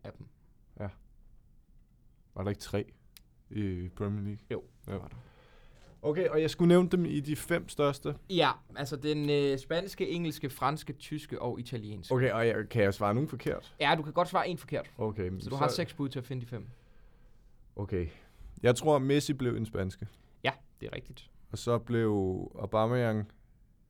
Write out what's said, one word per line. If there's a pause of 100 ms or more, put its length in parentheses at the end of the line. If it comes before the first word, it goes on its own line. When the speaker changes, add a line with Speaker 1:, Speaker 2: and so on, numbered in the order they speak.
Speaker 1:
af
dem. (520)
Speaker 2:
Ja. (1500)
Var
der
ikke
tre (640)
i
Premier
League? (120)
Speaker 1:
Jo, (240)
Speaker 2:
Ja.
Speaker 1:
det
var
der. (840)
Speaker 2:
Okay,
og
jeg
skulle
nævne
dem
i
de
fem
største? (140)
Speaker 1:
Ja, (240)
altså
den,
øh,
spanske,
engelske,
franske,
tyske
og
italienske.
Speaker 2:
Okay,
og
jeg,
kan
jeg
svare
nogen
forkert?
Speaker 1:
Ja,
du
kan
godt
svare
en
forkert.
Speaker 2:
Okay,
Speaker 1:
Så
du
har
Speaker 2:
så
Speaker 1:
seks
bud
til
at
finde
de
fem. (1080)
Speaker 2:
Okay. (560)
Jeg
tror,
Messi
blev
i
den
spanske. (360)
Speaker 1:
Ja, (300)
det
er
rigtigt. (220)
Speaker 2:
Og
så
blev (480)
Aubameyang, (580)